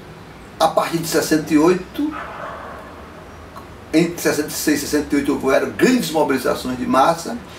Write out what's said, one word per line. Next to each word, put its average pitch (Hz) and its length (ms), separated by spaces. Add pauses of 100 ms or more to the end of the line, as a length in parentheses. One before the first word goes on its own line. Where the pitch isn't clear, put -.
(580)
a 160 100
partir 160 300
de 160 100
sessenta 156 460
e - 20
oito, 185 580 (1800)
entre 170 260
sessenta 151 280
e - 40
seis - 300
e - 40
sessenta 147 280
e 143 60
oito 147 120
houveram 127 380
grandes 170 400
mobilizações 135 680
de 123 100
massa. 131 520 (200)